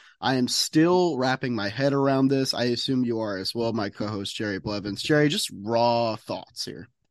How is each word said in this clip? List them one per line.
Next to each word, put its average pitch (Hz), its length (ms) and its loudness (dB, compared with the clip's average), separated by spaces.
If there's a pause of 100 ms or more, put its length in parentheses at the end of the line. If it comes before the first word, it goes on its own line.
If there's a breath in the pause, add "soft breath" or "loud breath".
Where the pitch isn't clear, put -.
(220 loud breath)
I 127 140 2
am 123 120 2
still 170 680 2
wrapping 127 360 0
my 101 140 -2
head 135 240 0
around 139 380 4
this. 135 240 0
I 117 140 -2
assume 127 360 0
you 117 160 -2
are 104 180 -4
as 95 160 -6
well, 117 200 -2
my 107 160 -2
co-host, 104 440 -6
Jerry 104 260 -4
Blevins. 101 440 -6
Jerry, 151 240 4
just 160 260 -2
raw 117 600 2
thoughts - 480 -10
here. 64 240 -12 (240)